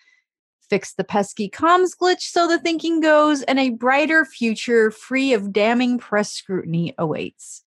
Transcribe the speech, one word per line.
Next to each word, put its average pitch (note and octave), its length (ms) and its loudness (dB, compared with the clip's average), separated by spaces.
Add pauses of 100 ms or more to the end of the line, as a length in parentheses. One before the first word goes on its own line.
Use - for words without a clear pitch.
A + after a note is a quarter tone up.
(680)
Fix - 240 -4
the F#3+ 100 -6
pesky G3+ 460 -4
comms F4 520 0
glitch, F4+ 200 0
so E4+ 260 0
the E4+ 120 0
thinking E4 420 -2
goes, D4+ 400 4
and C4 180 0
a C4 120 0
brighter C#4 520 2
future A3+ 680 0
free C4 440 -2
of G3+ 180 -2
damning A#3+ 460 2
press G#3 340 -2
scrutiny E3+ 640 -4
awaits. - 760 -8